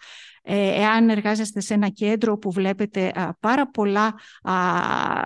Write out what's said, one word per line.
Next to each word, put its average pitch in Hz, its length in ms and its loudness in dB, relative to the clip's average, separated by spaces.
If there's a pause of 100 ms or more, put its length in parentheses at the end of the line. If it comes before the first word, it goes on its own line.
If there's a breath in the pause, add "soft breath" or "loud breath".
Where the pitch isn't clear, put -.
(420 loud breath)
Ε, 196 400 0
εάν 226 280 4
εργάζεστε 214 500 -2
σε 196 140 -4
ένα 208 160 2
κέντρο 214 480 0
που 208 140 -6
βλέπετε, 196 640 -2
α, 175 240 -4
πάρα 269 300 0
πολλά, 208 460 0 (260 loud breath)
α, 185 120 -4 (720)